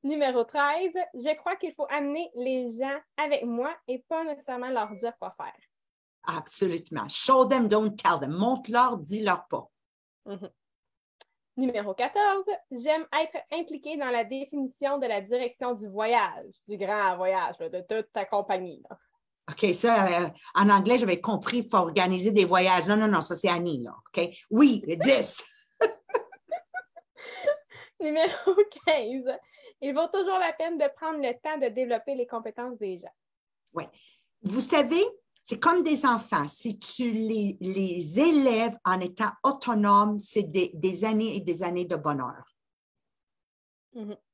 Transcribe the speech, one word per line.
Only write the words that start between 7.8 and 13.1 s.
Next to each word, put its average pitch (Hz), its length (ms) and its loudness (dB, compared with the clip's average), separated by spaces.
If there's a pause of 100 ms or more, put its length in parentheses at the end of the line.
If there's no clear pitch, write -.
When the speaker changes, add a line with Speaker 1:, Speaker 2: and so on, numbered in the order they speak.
Speaker 2:
tell 170 240 4
them. 139 120 -4
Montre-leur, 240 680 0
dis-leur 196 500 -2
pas. - 180 -6 (600)
Speaker 1:
Mhm. 196 240 -12 (1080)
Numéro 220 360 -2
quatorze, 392 560 0 (200)
j'aime 302 360 0 (120)